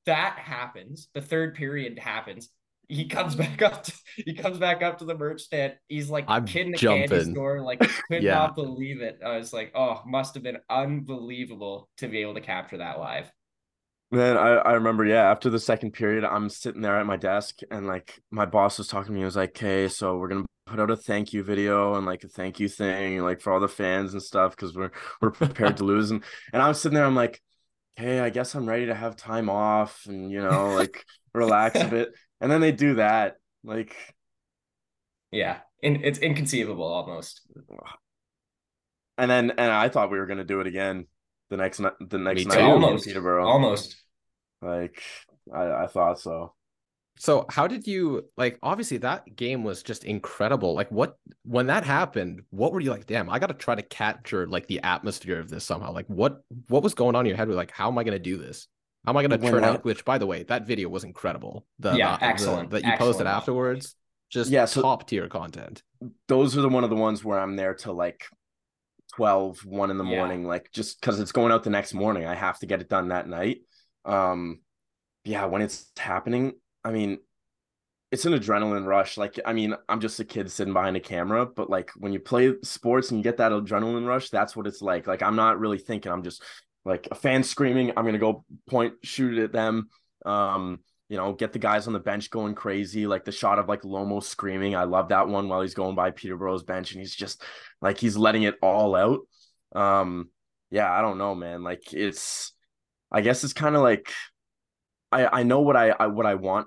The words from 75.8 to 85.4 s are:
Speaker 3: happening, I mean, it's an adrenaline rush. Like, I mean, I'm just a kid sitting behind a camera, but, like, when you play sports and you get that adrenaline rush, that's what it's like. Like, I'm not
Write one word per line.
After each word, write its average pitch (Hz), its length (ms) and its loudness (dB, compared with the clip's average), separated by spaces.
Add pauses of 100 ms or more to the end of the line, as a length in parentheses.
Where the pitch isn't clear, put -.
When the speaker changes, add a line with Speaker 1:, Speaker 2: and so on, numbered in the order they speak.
Speaker 3:
happening, 120 560 -2 (320)
I 113 80 -4
mean, 101 260 -2 (920)
it's 127 140 -2
an 170 60 4
adrenaline 104 540 2
rush. 98 300 2
Like, 101 280 -4
I 113 80 -2
mean, 107 220 0 (140)
I'm 117 120 0
just 107 200 -6
a 107 40 -4
kid 98 280 -8
sitting 98 200 -4
behind 95 240 0
a 92 40 -2
camera, 98 460 -2
but, 107 220 -8
like, 95 280 -2
when 101 160 -6
you 98 80 -4
play 127 420 4
sports 123 480 0
and 113 80 0
you 104 60 0
get 117 140 0
that 113 120 6
adrenaline 107 560 0
rush, 127 240 -2
that's 107 240 0
what 104 140 -6
it's 101 140 -10
like. 92 260 -2
Like, 92 140 -2
I'm 104 120 2
not 110 240 4